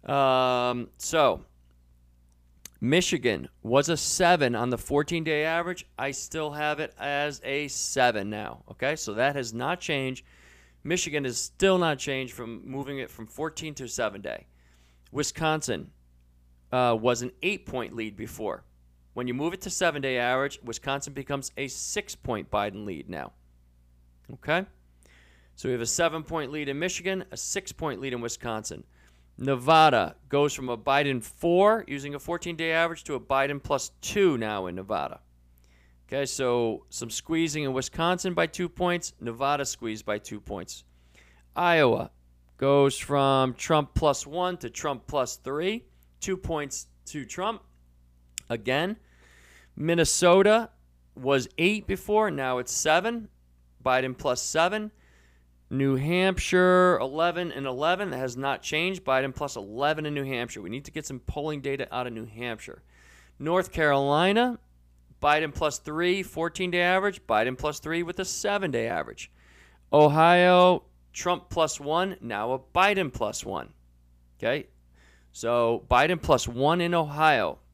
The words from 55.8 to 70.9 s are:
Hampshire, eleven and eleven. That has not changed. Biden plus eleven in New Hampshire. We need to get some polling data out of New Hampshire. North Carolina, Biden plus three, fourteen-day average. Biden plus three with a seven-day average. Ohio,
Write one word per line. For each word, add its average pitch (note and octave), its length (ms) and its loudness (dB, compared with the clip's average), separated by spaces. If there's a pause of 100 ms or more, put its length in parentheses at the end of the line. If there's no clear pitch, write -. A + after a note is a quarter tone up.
Hampshire, F3+ 1000 4
eleven E3 520 -2
and C#3 160 -6
eleven. E3+ 420 0
That B2+ 80 -6
has B2+ 180 -4
not C3+ 280 -4
changed. F3 420 -4
Biden C3 280 0
plus C#3+ 220 -6
eleven C#3 520 -4
in D3 80 -4
New C#3+ 80 -4
Hampshire. A#2+ 400 -6
We F2+ 80 -8
need C3+ 140 -10
to - 60 -18
get D3+ 140 -10
some C3 140 -12
polling D3 420 -6
data C#3 340 -6
out B2 120 -4
of A#2+ 60 -10
New A2+ 120 -10
Hampshire. A2+ 560 -12 (560)
North E3+ 340 0
Carolina, E3 840 4 (640)
Biden D3 320 4
plus D3+ 240 -2
three, F3+ 460 -2
fourteen-day F3 580 -4
average. F#3+ 460 0
Biden A#2 280 2
plus D3 240 -4
three E3 220 -4
with E3+ 180 -6
a F#3 60 -2
seven-day F#3 640 -2
average. D#2 440 -6 (640)
Ohio, F3 880 8 (300)